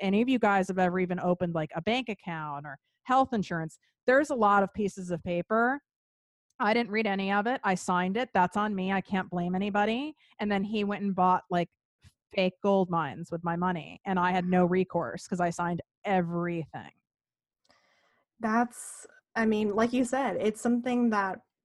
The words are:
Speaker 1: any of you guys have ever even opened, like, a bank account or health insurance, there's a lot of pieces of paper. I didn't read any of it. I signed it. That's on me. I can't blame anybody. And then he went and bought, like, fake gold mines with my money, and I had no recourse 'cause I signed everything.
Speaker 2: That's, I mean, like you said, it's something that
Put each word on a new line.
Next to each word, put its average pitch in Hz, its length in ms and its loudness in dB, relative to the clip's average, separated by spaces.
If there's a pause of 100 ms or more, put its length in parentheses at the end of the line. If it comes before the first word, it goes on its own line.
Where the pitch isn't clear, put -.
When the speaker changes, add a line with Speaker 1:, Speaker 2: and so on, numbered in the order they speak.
Speaker 1:
any 196 220 2
of 247 80 0
you 254 80 2
guys 202 300 2
have 185 100 -4
ever 180 200 2
even 180 220 -2
opened, 175 340 0
like, 156 200 -2
a 165 80 -6
bank 240 260 -2
account 156 560 -8
or 139 140 -14 (240)
health 262 320 2
insurance, 165 440 -4 (280)
there's 277 240 4
a 294 40 -4
lot 202 280 4
of 185 100 -2
pieces 190 380 -4
of 170 120 -4
paper. 220 600 0 (760)
I 208 140 2
didn't 233 200 0
read 220 140 0
any 196 240 0
of 202 160 0
it. 262 160 -2
I 196 120 2
signed 185 420 0
it. 254 160 -4
That's 180 240 2
on 208 180 -2
me. 190 160 -2
I 190 120 0
can't 190 260 -4
blame 180 260 -4
anybody. 208 600 -2 (260)
And 208 100 -2
then 196 140 0
he 208 180 -2
went 202 200 -4
and 196 120 -2
bought, 185 360 4
like, 175 180 0 (680)
fake 185 280 0
gold 196 280 2
mines 165 400 -4
with 170 140 -6
my 170 120 -2
money, 175 480 -4
and 190 140 -2
I 180 140 2
had 180 140 0
no 180 180 6
recourse 175 640 0
'cause 180 120 -4
I 175 100 0
signed 175 320 -2 (220)
everything. 170 880 -2 (1500)
Speaker 2:
That's, 226 680 -2 (280)
I 226 120 0
mean, 214 280 2
like 233 180 2
you 247 120 2
said, 247 360 -2
it's 214 200 -2
something 240 500 0
that 196 300 0 (240)